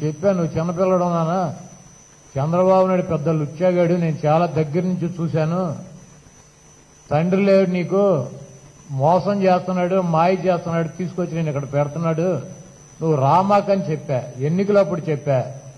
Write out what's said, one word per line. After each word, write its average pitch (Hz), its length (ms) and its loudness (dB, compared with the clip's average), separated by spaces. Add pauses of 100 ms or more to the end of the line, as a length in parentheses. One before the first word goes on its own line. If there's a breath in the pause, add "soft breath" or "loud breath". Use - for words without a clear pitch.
చెప్పాను, 175 360 -2
"నువ్వు 160 180 -4
చిన్నపిల్లడు 180 440 0
నాన్న, 170 500 -2 (840)
చంద్రబాబు 185 480 4
నాయుడు 185 140 2
పెద్ద 156 280 -2
లుచ్చాగాడు, 170 640 2
నేను 170 320 0
చాలా 160 200 4
దగ్గర 156 380 -2
నుంచి 175 260 -2 (120)
చూశాను. 160 540 -2 (1400)
తండ్రి 180 300 0
లేడు 196 280 4
నీకు, 180 560 0 (680)
మోసం 175 520 0
చేస్తున్నాడు, 185 580 2
మాయ 170 320 2
చేస్తున్నాడు, 165 540 0
తీసుకొచ్చి 165 480 -6
నేను 160 120 -2
ఇక్కడ 139 260 -6
పెడుతున్నాడు, 160 640 -2 (680)
నువ్వు 160 140 2
రామాకని" 190 760 2
చెప్పా, 139 320 -4 (140)
ఎన్నికలప్పుడు 180 640 2
చెప్పా. 139 500 -2 (260)